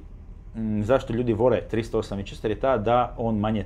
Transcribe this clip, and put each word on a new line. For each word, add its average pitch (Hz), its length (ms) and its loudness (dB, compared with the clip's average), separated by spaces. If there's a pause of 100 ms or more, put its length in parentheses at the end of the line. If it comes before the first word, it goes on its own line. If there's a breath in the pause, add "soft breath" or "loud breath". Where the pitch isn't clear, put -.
(560)
m, 107 280 -2
zašto 123 300 2
ljudi 120 200 2
vole 107 280 4
tristo 110 380 -2
osam 104 200 -4
Winchester 98 300 -6
je 101 100 -2
ta 131 180 2
da 117 400 2
on 113 200 0
manje 107 280 0